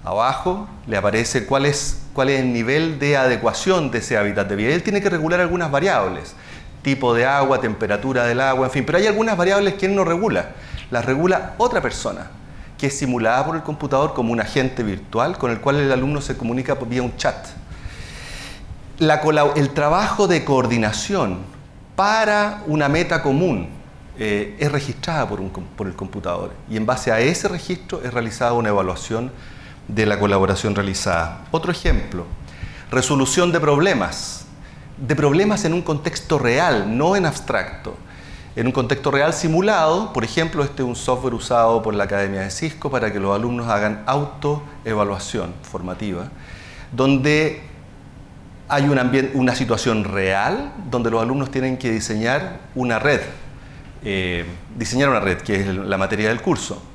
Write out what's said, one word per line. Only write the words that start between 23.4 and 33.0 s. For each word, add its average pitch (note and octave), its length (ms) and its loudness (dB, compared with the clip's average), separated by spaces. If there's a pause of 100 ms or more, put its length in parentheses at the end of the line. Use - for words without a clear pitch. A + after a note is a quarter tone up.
eh, G#2 420 -2
es D3 120 2
registrada C#3+ 560 -2
por G2+ 140 -4
un F#2+ 80 -6
com-, F#2 260 -10
por G2+ 120 -6
el F2+ 80 -8
computador, F#2 580 -6 (160)
y A2 80 -4
en A2 80 -2
base B2 260 0
a A2 80 4
ese E3 300 2
registro F3+ 520 -6
es B2 120 -6
realizada A#2+ 400 0
una A#2 160 2
evaluación G#2 600 0 (560)
de G#2+ 180 2
la G#2 140 2
colaboración G2 560 4
realizada. F#2+ 760 0
Otro E3 200 0
ejemplo, G2 540 0 (640)
resolución C#3 600 4